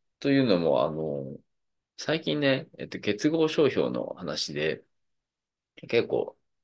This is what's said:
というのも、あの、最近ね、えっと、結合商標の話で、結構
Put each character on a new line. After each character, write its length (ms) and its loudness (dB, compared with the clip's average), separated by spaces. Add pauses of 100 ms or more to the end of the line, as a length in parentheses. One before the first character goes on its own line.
(200)
と 100 0
い 100 4
う 60 4
の 120 4
も、 260 2
あ 60 -2
の、 480 -6 (580)
最 240 -4
近 200 -4
ね、 280 2 (100)
え 60 -8
っ 40 -16
と、 120 -10
結 300 0
合 180 2
商 220 4
標 200 0
の 240 -4
話 400 -6
で、 300 -2 (1040)
結 200 2
構 280 -2 (280)